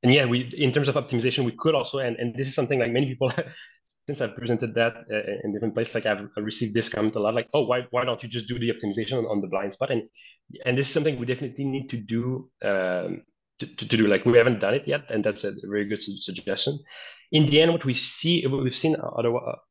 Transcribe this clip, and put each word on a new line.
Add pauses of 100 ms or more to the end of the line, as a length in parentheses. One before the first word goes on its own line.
And
yeah,
we, (140)
in
terms
of
optimization,
we
could
also,
and,
and
this
is
something,
like,
many
people, (360)
<laughs>
since
I've
presented
that, (180)
uh, (120)
in
different
places,
like,
I've
received
this
comment
a
lot,
like,
"Oh,
why,
why
don't
you
just
do
the
optimization
on,
on
the
blind
spot?"
And, (600)
and
this
is
something
we
definitely
need
to
do, (120)
um, (340)
to,
to,
to
do.
Like,
we
haven't
done
it
yet,
and
that's
a (100)
very
good
su-,
suggestion. (540)
In
the
end,
what
we
see,
what
we've
seen (220)
other (380)